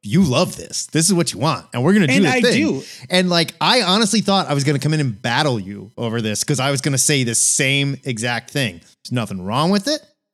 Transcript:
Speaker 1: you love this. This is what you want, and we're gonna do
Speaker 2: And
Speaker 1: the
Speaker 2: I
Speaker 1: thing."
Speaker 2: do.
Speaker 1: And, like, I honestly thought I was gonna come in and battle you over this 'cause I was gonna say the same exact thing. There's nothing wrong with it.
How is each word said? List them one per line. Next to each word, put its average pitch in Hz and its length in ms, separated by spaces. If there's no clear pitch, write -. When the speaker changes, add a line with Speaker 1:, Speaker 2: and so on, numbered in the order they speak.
Speaker 1:
you 110 200
love 143 340
this. - 300
This 156 200
is 202 80
what 170 180
you - 60
want, 135 340
and 120 100
we're 165 120
gonna 196 140
do - 60
Speaker 2:
And 190 100
Speaker 1:
the - 60
Speaker 2:
I 254 100
Speaker 1:
thing." 247 120
Speaker 2:
do. 143 160
Speaker 1:
And, 180 220
like, 170 300
I 214 220
honestly 202 380
thought 185 280
I 147 60
was 143 100
gonna 143 140
come 151 160
in 156 60
and 120 200
battle 123 380
you 101 380
over 117 240
this 107 240
'cause 139 160
I 135 100
was 139 100
gonna 139 180
say 139 260
the 117 100
same 139 680
exact 120 460
thing. 104 300
There's - 80
nothing 107 300
wrong 131 280
with 202 180
it. 294 120